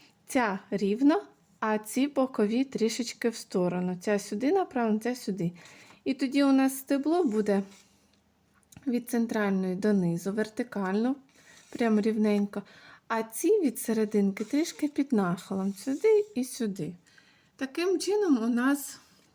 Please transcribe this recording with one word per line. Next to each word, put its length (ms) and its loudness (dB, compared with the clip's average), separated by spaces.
Ця 320 0
рівно, 500 2
а 180 0
ці 300 -2
бокові 560 0
трішечки 680 -2
в 60 -8
сторону. 680 -2
Ця 180 0
сюди 320 -2
направлена, 480 0
ця 160 -4
сюди. 360 -4
І 100 -2
тоді 300 0
у 80 4
нас 260 4
стебло 460 0
буде 400 2
від 220 -2
центральної 680 0
донизу, 580 0
вертикально, 840 -2
прямо 320 2
рівненько. 600 0
А 160 -2
ці 240 -4
від 180 0
серединки 640 0
трішки 440 -2
під 260 -2
нахилом, 600 -2
сюди 520 2
і 80 -2
сюди. 500 -6
Таким 440 -2
чином 440 2
у 40 0
нас 520 0